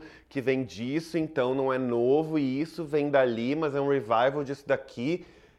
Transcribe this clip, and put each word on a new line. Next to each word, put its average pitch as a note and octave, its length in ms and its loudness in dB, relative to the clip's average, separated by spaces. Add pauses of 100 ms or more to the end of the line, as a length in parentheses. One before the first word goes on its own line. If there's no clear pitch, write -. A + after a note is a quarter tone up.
(300)
que C#3 100 -6
vem C3 240 0
disso, C3 540 -6
então C#3+ 360 0
não C3+ 200 0
é B2+ 40 0
novo, C3 640 2
e C3+ 220 0
isso D#3+ 240 -8
vem D3 240 0
dali, B2+ 440 2
mas D3+ 220 -2
é C#3+ 60 0
um C#3 80 0
revival C3 560 2
disso C3+ 200 -8
daqui. C#3 600 -2 (340)